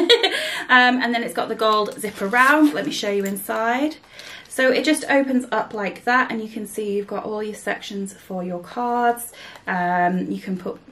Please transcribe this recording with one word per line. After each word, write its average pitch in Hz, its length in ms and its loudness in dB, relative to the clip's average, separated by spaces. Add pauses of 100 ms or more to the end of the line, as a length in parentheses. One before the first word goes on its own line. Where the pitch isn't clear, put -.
(720)
Um, 247 320 6
and 240 100 0
then 233 120 -2
it's 185 100 -8
got - 140 -4
the 220 80 -6
gold 214 420 2
zip 202 240 -8
around. 269 500 6
Let 294 140 -4
me 302 60 -4
show 208 180 -4
you 202 140 0
inside. 226 720 -2 (520)
So 262 220 2
it 254 140 2
just 302 260 0
opens 262 400 2
up 226 240 -2
like 220 300 -6
that, 254 260 2
and 226 100 -4
you 220 80 -8
can 220 160 -10
see 208 280 -6
you've 202 160 -4
got 202 160 -6
all 214 180 -6
your 214 140 -8
sections 202 560 -8
for 185 320 -10
your 180 160 -6
cards. 240 720 -2 (340)
Um, 180 640 0
you 196 100 -6
can 190 160 -6
put - 220 -8 (140)